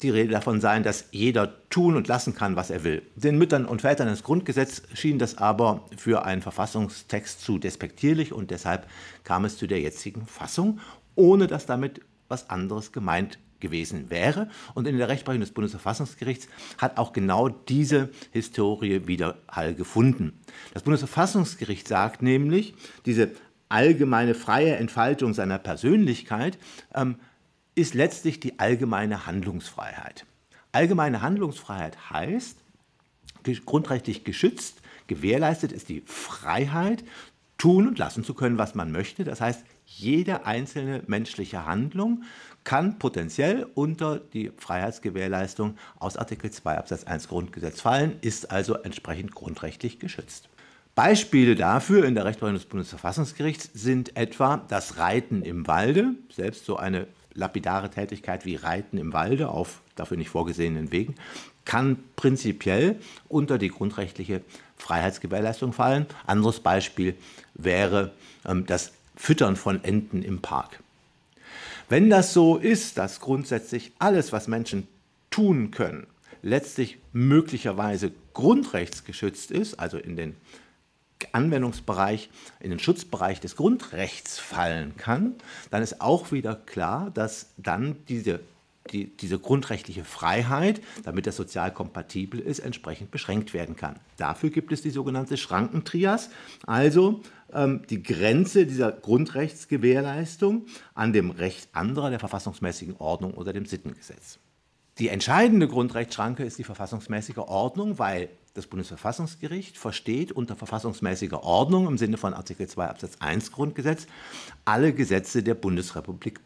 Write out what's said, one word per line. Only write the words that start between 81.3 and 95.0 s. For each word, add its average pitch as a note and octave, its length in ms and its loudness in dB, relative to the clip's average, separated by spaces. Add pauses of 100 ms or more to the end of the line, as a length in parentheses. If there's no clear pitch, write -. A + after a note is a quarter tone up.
Anwendungsbereich, A#2 1000 0 (280)
in F#2+ 120 -8
den E2+ 100 -4
Schutzbereich G2 580 0
des - 160 -10
Grundrechts - 840 -2
fallen E2 560 -2
kann, F#3 380 0 (360)
dann G#2 120 0
ist - 180 -6
auch D#3 320 2
wieder A2+ 240 -2
klar, A2+ 540 -4
dass A2 460 -6
dann A2+ 380 -4 (140)
diese, G2+ 320 -4 (500)
die, G2+ 160 -6
diese F#2+ 320 -6
grundrechtliche G#2 640 -2
Freiheit, C3+ 760 0 (240)
damit F2+ 240 -4
das G2 80 -6
sozial F2+ 360 -4
kompatibel F#2+ 680 -8
ist, D#3 180 -6
entsprechend - 540 -12
beschränkt G#2 420 -4
werden E2+ 220 -8
kann. - 240 -8 (160)
Dafür E2 340 -2
gibt D#3 220 -4
es D3 100 -4
die D3+ 80 -4
sogenannte C3 460 -4